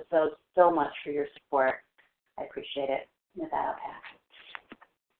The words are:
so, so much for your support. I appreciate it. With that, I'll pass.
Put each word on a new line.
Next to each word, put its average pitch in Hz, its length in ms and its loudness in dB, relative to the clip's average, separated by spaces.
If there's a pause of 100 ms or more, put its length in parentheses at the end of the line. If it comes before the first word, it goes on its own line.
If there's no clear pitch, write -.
so, 156 200 4 (260)
so 175 160 8
much 151 200 0 (120)
for 147 80 -8
your 147 220 -2
support. 131 420 0 (600)
I - 60 -8
appreciate 139 460 -8
it. - 200 -4 (260)
With 247 160 -10
that, 151 60 -4
I'll - 160 -4
pass. - 1040 -18 (420)